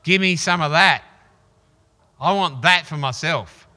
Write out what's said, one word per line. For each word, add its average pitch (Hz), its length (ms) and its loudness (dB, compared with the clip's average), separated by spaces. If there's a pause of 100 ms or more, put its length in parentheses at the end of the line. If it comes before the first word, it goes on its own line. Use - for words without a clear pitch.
"Give 185 160 2
me 185 160 0
some 175 240 -2
of 147 120 -2
that. 165 320 2 (1160)
I 160 140 0
want 160 300 -2
that 175 240 4
for 156 100 -10
myself." 139 800 -6